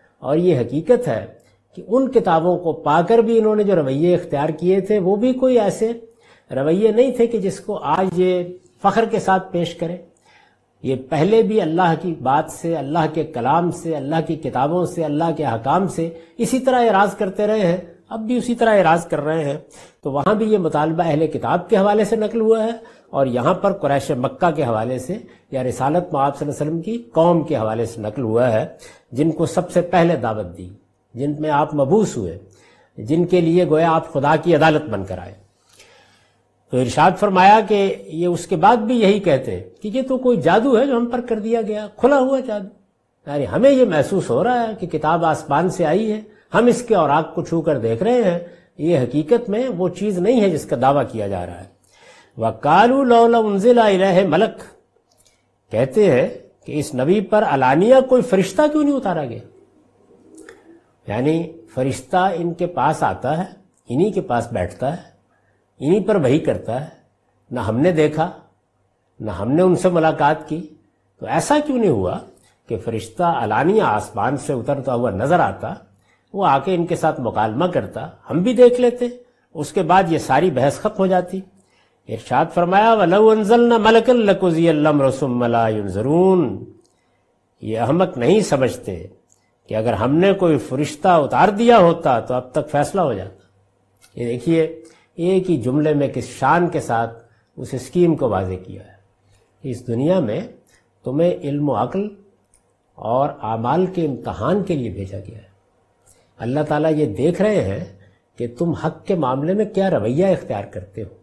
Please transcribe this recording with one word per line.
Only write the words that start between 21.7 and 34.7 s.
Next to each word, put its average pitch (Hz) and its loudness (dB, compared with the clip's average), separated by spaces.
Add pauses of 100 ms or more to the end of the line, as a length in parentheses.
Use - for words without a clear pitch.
के 220 2
हवाले 208 4
से 220 -2
नकल 214 -2
हुआ 220 2
है 226 -6 (320)
और 135 0
यहाँ 123 0
पर 196 -2
कुरैश 143 -2
मक्का 135 0
के 151 -4
हवाले 120 -2
से 175 -8 (380)
या 131 -4
रिसालत 139 -2
में 139 0
आप 139 0
सल्लल्लाहु 151 -6
अलैहि 143 -6
वसल्लम 156 -4
की 220 -8 (180)
कौम 170 4
के 151 -4
हवाले 110 -2
से 113 -10
नकल 107 -8
हुआ 117 2
है, 113 -2 (380)
जिनको 151 0
सबसे 175 -2
पहले 170 2
दावत 110 -4
दी, 90 -16 (440)
जिनमें 147 -6
आप 151 0
मबूस 147 2
हुए, 90 -8 (600)
जिनके 170 0
लिए 170 2
गोया 156 2
आप 160 0
खुदा 143 0
की 170 2
अदालत 151 4